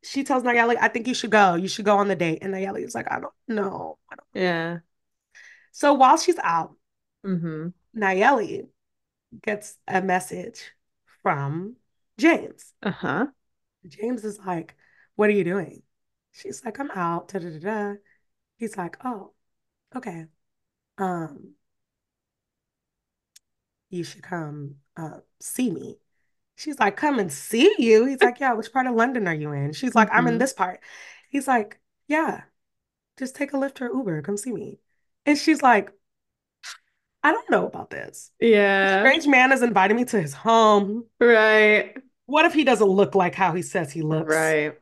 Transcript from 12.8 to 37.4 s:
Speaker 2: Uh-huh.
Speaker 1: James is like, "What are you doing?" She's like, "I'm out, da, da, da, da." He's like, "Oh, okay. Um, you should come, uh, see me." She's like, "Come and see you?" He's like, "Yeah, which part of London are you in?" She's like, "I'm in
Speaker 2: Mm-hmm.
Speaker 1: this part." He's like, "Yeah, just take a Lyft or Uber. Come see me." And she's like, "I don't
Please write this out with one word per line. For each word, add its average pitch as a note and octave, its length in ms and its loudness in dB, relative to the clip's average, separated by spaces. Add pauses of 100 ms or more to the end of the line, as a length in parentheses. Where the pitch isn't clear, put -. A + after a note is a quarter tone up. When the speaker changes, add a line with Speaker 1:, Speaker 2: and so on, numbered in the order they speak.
Speaker 2:
Uh-huh. F#3+ 460 -4 (600)
Speaker 1:
James A3 360 -8
is G#3 160 -10
like, F3+ 360 -10 (400)
"What G#3 140 2
are G#3 40 2
you G3 100 2
doing?" F3 400 -6 (480)
She's - 340 -18
like, G#3+ 140 -12
"I'm C#4 120 -10
out, E3+ 380 -6
da, G3 100 -8
da, E3+ 100 -12
da, D#3 100 -14
da." G#3 340 -6 (640)
He's A3 200 -10
like, E3+ 280 -10
"Oh, A3 280 -10 (600)
okay. E3+ 320 -12 (720)
Um, F3 580 -8 (2250)
you F3 140 -10
should - 200 -16
come, D3 520 -10 (220)
uh, D#3+ 220 -14 (200)
see B3+ 320 -4
me." - 260 -12 (580)
She's D4 240 -12
like, G3+ 180 0
"Come C#4+ 220 0
and F#3 120 -4
see C4 480 2
you?" A3+ 260 6
He's C4+ 160 0
like, A#3+ 180 2
"Yeah, C4 140 2
which A3 200 -8
part C4 140 0
of B3 80 -2
London A#3 320 0
are E3+ 80 -2
you D3 180 -6
in?" C#3+ 200 -4
She's B3 220 -4
like, A3 160 6
"I'm B3 160 2
in A#3 60 0
Speaker 2:
Mm-hmm. A#3 60 -2
Speaker 1:
this C4 140 0
part." F#3 280 -6 (480)
He's C#4 180 -4
like, A#3 320 -2 (280)
"Yeah, D4 360 -2 (720)
just C4 180 -10
take C#4+ 180 -6
a C#4 40 -2
Lyft C4+ 240 -6
or A#3+ 120 -8
Uber. F#3 300 -4
Come G3+ 140 -6
see B3+ 160 -8
me." - 260 -12 (460)
And C#4+ 120 2
she's D#4 240 0
like, A#3 300 4 (1300)
"I D4 80 4
don't A4+ 180 -4